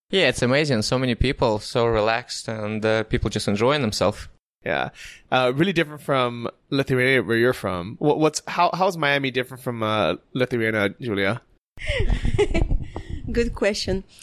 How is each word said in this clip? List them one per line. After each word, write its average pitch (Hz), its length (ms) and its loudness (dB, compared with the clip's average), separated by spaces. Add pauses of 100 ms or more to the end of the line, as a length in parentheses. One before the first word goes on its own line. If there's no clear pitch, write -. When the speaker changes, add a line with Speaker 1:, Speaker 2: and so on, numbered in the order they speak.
(120)
Speaker 1:
Yeah, 180 180 2
it's - 120 -2
amazing. 131 420 2
So 127 140 0
many 127 160 0
people, 120 460 0
so 120 260 0
relaxed, 113 600 0
and, 107 380 -6
uh, 110 180 2
people 113 260 -2
just 104 200 -2
enjoying 120 320 2
themselves. - 480 0 (340)
Speaker 2:
Yeah. 67 280 -2 (380)
Uh, 127 240 2
really 175 200 2
different 151 300 -2
from 123 440 0 (220)
Lithuania, 131 520 2
where 110 160 0
you're 123 140 4
from. 95 480 -4
What, 147 180 2
what's, 156 300 0
how, 175 260 2
how 180 140 0
is 185 80 -2
Miami 143 340 0
different 127 320 -4
from, 117 220 -4
uh, 104 320 2 (180)
Lithuania, 110 680 0
Julia? 104 400 0 (1000)
Speaker 3:
<laughs> - 880 -2
Good 233 240 -2
question. 196 500 -2 (180)